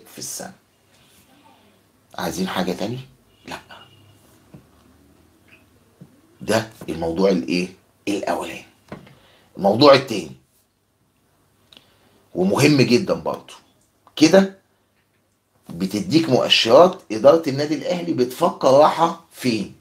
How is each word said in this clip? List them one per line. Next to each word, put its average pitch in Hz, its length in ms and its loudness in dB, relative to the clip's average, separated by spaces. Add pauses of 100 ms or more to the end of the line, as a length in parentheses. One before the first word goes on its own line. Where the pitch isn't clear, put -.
(120)
في - 60 -20
السنة. - 340 -14 (1700)
عايزين 90 300 -8
حاجة 92 240 -6
تانية؟ 113 360 -10 (380)
لا. - 120 -16 (2750)
ده 110 300 -4 (180)
الموضوع 82 420 -2
الايه؟ 90 380 -2 (400)
الأولاني. - 560 -8 (920)
الموضوع 117 380 6
التاني، 107 380 -2 (2000)
ومهم 147 480 2
جدًا 98 320 0
برضه، 76 400 -10 (640)
كده 190 420 2 (1120)
بتديك 95 640 -2
مؤشرات 139 720 4 (100)
إدارة 143 360 4
النادي 147 260 -4
الأهلي 170 380 -6
بتفكر 135 560 -2
راحة 156 640 2
فين. 107 480 -4